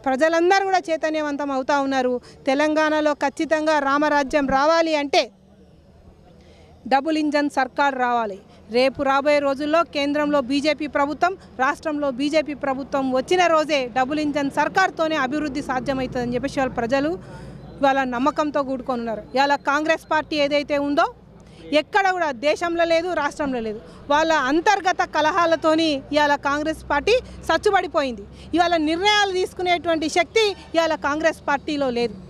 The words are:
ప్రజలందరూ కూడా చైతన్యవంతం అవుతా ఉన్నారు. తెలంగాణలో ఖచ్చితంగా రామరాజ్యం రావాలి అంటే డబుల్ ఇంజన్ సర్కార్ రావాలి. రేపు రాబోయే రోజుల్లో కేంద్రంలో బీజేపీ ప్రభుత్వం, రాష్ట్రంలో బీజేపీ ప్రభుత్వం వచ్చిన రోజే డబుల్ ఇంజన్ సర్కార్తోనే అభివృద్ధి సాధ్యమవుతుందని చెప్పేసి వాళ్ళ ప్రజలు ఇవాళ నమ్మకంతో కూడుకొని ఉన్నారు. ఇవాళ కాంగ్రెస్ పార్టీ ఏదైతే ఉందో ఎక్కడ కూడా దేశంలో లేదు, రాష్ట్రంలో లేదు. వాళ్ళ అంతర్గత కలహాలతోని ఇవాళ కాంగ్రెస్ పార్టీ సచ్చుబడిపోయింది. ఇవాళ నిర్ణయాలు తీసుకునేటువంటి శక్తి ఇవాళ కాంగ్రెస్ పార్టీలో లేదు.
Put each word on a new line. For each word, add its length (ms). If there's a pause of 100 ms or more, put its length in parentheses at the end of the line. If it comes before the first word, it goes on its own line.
ప్రజలందరూ 580
కూడా 160 (100)
చైతన్యవంతం 600
అవుతా 300
ఉన్నారు. 400 (260)
తెలంగాణలో 640
ఖచ్చితంగా 680
రామరాజ్యం 720
రావాలి 460
అంటే 360 (1600)
డబుల్ 300
ఇంజన్ 320
సర్కార్ 480
రావాలి. 400 (320)
రేపు 320
రాబోయే 360
రోజుల్లో 440
కేంద్రంలో 580
బీజేపీ 460
ప్రభుత్వం, 500 (220)
రాష్ట్రంలో 520
బీజేపీ 440
ప్రభుత్వం 580
వచ్చిన 340
రోజే 500
డబుల్ 240
ఇంజన్ 300
సర్కార్తోనే 680
అభివృద్ధి 460
సాధ్యమవుతుందని 720
చెప్పేసి 260
వాళ్ళ 120
ప్రజలు 460 (640)
ఇవాళ 240
నమ్మకంతో 580
కూడుకొని 360
ఉన్నారు. 240 (120)
ఇవాళ 200
కాంగ్రెస్ 560
పార్టీ 260
ఏదైతే 420
ఉందో 360 (580)
ఎక్కడ 380
కూడా 220
దేశంలో 520
లేదు, 280
రాష్ట్రంలో 480
లేదు. 200 (280)
వాళ్ళ 240
అంతర్గత 680 (120)
కలహాలతోని 760 (220)
ఇవాళ 220
కాంగ్రెస్ 560
పార్టీ 220 (360)
సచ్చుబడిపోయింది. 760 (320)
ఇవాళ 220
నిర్ణయాలు 560
తీసుకునేటువంటి 760
శక్తి 360 (300)
ఇవాళ 200
కాంగ్రెస్ 540
పార్టీలో 420
లేదు. 240 (160)